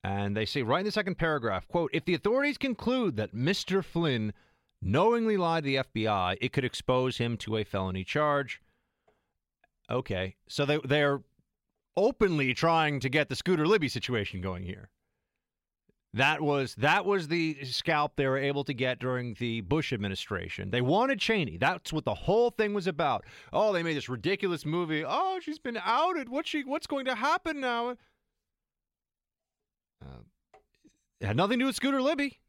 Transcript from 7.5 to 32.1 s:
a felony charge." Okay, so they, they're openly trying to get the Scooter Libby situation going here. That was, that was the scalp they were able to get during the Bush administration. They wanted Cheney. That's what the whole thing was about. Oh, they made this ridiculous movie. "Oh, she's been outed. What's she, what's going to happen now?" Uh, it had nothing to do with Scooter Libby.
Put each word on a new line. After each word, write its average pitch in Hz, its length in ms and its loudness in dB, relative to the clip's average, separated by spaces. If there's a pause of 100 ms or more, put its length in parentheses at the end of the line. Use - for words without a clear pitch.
a 107 60 -2
felony 95 400 -4
charge." 143 580 0 (1300)
Okay, 95 460 -4 (120)
so 143 200 -2
they, 151 160 4
they're 143 400 2 (760)
openly 175 560 2
trying 160 460 2
to 135 100 -2
get 143 200 2
the 127 60 -2
Scooter 165 300 2
Libby 170 240 4
situation 104 520 -2
going 92 200 -6
here. 92 300 -10 (1200)
That 135 280 2
was, 143 380 0
that 165 260 4
was 190 220 2
the 156 380 -2
scalp 147 500 0
they 139 100 2
were 135 140 2
able 139 240 0
to 139 100 -4
get 127 240 -2
during 123 380 -4
the 117 260 -2
Bush 107 320 -2
administration. 95 800 -6
They 123 100 0
wanted 214 380 2
Cheney. 156 380 0
That's 160 360 -2
what 156 100 -2
the 104 120 0
whole 233 340 2
thing 214 240 0
was 190 140 -2
about. 147 380 0 (280)
Oh, 208 200 4
they 170 100 0
made 165 120 0
this 131 140 -6
ridiculous 170 560 -2
movie. 156 400 -2
"Oh, 370 340 0
she's 311 200 -10
been 233 240 -8
outed. 294 440 2
What's 277 220 -4
she, 294 140 -2
what's 277 240 -4
going 277 180 -2
to 262 80 0
happen 294 460 0
now?" 240 300 -2 (2250)
Uh, 65 200 -18 (1000)
it 104 60 -4
had 107 100 0
nothing 202 220 2
to 254 40 2
do 269 40 2
with 247 80 -2
Scooter 269 260 0
Libby. 285 480 -2